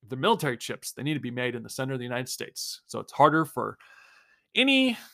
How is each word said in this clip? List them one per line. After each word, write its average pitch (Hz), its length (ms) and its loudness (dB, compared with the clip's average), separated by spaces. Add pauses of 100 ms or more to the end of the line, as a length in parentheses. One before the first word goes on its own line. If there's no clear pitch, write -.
If 104 80 -20
they're 107 80 -6
military 156 400 2
chips, - 360 -10
they 120 100 -10
need 151 120 -2
to 143 40 -2
be 131 100 -6
made 123 260 -2
in 117 60 -8
the - 80 -14
center 135 240 -4
of 131 60 -4
the 120 60 -6
United 123 240 -4
States. - 580 -10
So 113 140 -8
it's - 100 -16
harder 151 320 6
for 107 340 -6 (800)
any 262 420 4 (160)